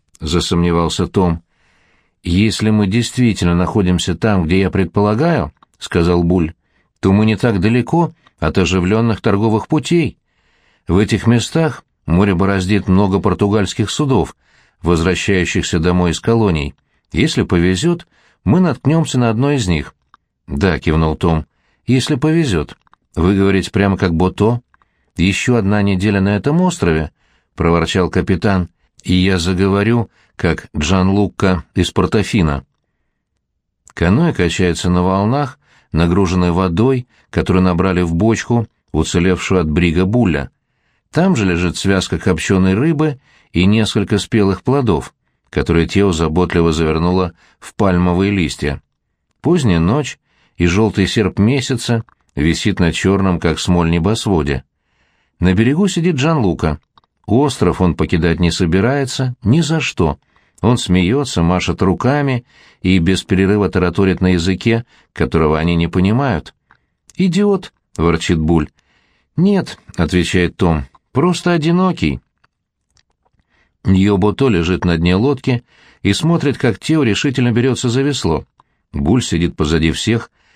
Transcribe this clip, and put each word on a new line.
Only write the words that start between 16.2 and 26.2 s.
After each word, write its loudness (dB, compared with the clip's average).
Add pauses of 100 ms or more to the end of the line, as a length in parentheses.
колоний. 0 (380)
Если 0
повезёт, 0 (380)
мы 2
наткнёмся 0
на 2
одно 0
из -2
них". -4 (520)
"Да", 0
кивнул 0
Том, 0 (400)
"если 0
повезёт". -2 (380)
"Вы 2
говорите 0
прямо 0
как -2
Бото?" 0 (540)
"Ещё 0
одна 0
неделя 0